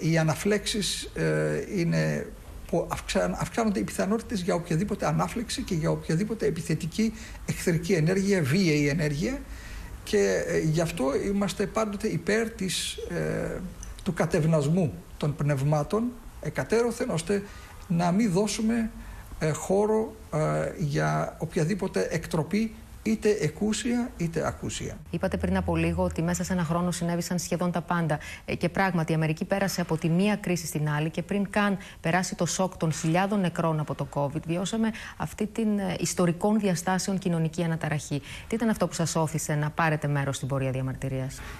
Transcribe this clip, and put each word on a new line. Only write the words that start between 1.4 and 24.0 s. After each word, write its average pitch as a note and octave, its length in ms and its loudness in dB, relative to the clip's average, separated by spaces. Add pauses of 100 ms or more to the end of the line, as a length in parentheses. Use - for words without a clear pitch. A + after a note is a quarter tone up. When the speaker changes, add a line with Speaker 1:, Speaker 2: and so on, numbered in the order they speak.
Speaker 1:
είναι E3 520 0 (440)
πο-, F3+ 200 0
αυξάν-, F#3 480 0
αυξάνονται G#3+ 400 0
οι G#3 40 0
πιθανότητες G#3 580 -2
για F3+ 120 0
οποιαδήποτε F3 540 0
ανάφλεξη F#3 540 -2
και G3 140 -2
για D#3+ 140 0
οποιαδήποτε F#3 560 0
επιθετική E3+ 680 0 (320)
εχθρική F3 480 0
ενέργεια, F#3+ 480 4
βίαιη D3+ 460 4
ενέργεια. D#3 520 0 (640)
Και, G3 440 2
ε, E3+ 120 2
γι' D#3+ 220 2
αυτό B3 340 0 (100)
είμαστε G3+ 400 0
πάντοτε G#3+ 420 0
υπέρ G#3 420 0
της, - 440 -4
ε, D#3+ 680 -4 (420)
του F3 100 -2
κατευνασμού D#3+ 800 4 (240)
των D3 180 0
πνευμάτων D3 680 2 (380)
εκατέρωθεν, A#3 680 0
ώστε G3 340 0 (440)
να F3 240 2
μην G#3 200 4
δώσουμε, A3 580 2 (500)
ε, D#3 120 0
χώρο, G#3+ 640 2 (180)
ε, D3+ 60 2 (380)
για D3+ 600 0
οποιαδήποτε F#3 720 0
εκτροπή, F3 600 0 (300)
είτε G#3+ 260 2
εκούσια A3 880 0